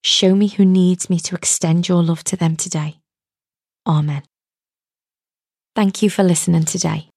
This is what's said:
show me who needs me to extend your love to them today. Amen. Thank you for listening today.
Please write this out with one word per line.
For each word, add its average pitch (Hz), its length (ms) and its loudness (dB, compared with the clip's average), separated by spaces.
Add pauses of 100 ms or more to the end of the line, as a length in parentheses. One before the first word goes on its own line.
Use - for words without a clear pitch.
show 190 320 2
me 208 100 2
who 202 180 2
needs 185 460 2
me 175 80 0
to - 160 -8
extend 175 540 -2
your 175 120 2
love 165 220 0
to - 140 -6
them 165 180 0
today. 156 460 -8 (840)
Amen. 147 380 -2 (1500)
Thank 196 260 0
you 214 80 2
for 196 140 0
listening 170 420 2
today. 160 520 -6